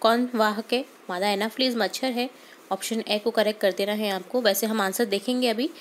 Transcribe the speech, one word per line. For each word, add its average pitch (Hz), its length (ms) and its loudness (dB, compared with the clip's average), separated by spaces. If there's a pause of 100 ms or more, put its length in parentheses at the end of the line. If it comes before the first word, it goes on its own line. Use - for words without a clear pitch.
कौन 240 320 4
वाहक 214 380 2
है? 254 120 0 (260)
मादा 185 180 0
एनाफिलीज 220 480 0
मच्छर 220 340 0
है। 247 180 -2 (440)
ऑप्शन 214 360 -4
ए 214 100 0
को 208 120 -2
करेक्ट 214 300 0
कर 190 120 4
देना 196 200 -2
है 214 180 -2
आपको। 190 300 -4
वैसे 214 260 2
हम 220 140 0
आंसर 190 240 0
देखेंगे 240 440 0
अभी, 233 220 -2 (100)